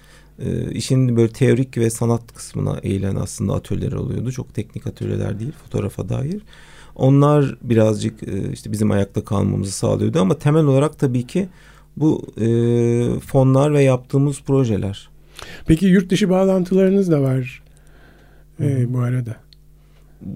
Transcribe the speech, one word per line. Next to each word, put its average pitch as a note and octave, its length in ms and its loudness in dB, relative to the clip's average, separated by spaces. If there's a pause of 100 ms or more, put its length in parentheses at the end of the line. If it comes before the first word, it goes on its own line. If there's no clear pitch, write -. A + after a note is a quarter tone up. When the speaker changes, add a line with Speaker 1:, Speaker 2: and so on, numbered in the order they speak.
(400)
Speaker 1:
e, F2 320 -6
işin C3 460 0
böyle A#2 160 4
teorik B2 440 0
ve A#2 120 2
sanat A#2 440 -2
kısmına - 500 -6
eğilen G2 320 -2
aslında G2 380 -4
atölyeler F#2+ 420 -6
oluyordu. G2+ 360 -6
Çok - 220 -12
teknik - 340 -10
atölyeler G#2 520 -6
değil, A#2+ 120 -8 (120)
fotoğrafa G2+ 460 -6
dair. C#3 320 -6 (540)
Onlar C#3+ 640 4
birazcık, A2 640 0
e, G2 280 -6
işte - 200 -10
bizim G#2+ 200 0
ayakta G2+ 320 -2
kalmamızı G2 480 -2
sağlıyordu G#2 480 0
ama F3+ 200 0
temel D3+ 260 2
olarak C#3+ 340 0
tabii B2 280 0
ki F#3 200 -4 (500)
bu, D3+ 300 0 (140)
e, A2 40 0 (720)
fonlar C3+ 540 2
ve C#3+ 100 4
yaptığımız C#3 580 0
projeler. A2 680 -2 (580)
Speaker 2:
Peki D#3+ 180 4
yurt F#3 240 4
dışı G3 200 2
bağlantılarınız F#3+ 800 2
da C#3+ 100 2
var, C3 420 -2 (960)
e, D#3 40 -4
Speaker 1:
Hı C3+ 200 0
hı. A#2+ 100 -2
Speaker 2:
bu B2+ 60 -2
arada. B2 360 -2 (1000)